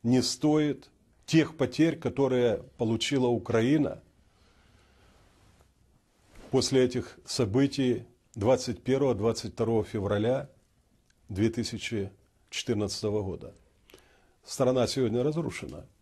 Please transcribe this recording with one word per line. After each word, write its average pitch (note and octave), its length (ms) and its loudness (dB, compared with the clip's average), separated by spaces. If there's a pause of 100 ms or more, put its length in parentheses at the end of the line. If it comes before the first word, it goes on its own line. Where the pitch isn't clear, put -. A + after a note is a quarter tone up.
не B2 180 4
стоит D3+ 680 0 (360)
тех - 320 2
потерь, D3+ 400 2
которые B2 640 0 (140)
получила B2 500 0
Украина A#2+ 760 2 (2500)
после C3 320 4
этих B2+ 420 -2
событий B2+ 800 0 (300)
двадцать A#2+ 480 0
первого, C3 320 2
двадцать A2 380 -2
второго A2+ 300 0
февраля G#2+ 680 -2 (800)
две G#2 200 0
тысячи A2 640 -6 (380)
четырнадцатого G#2 760 -2
года. F#2 300 -10 (880)
Страна B2+ 440 2
сегодня A#2+ 360 0
разрушена. - 600 -6 (160)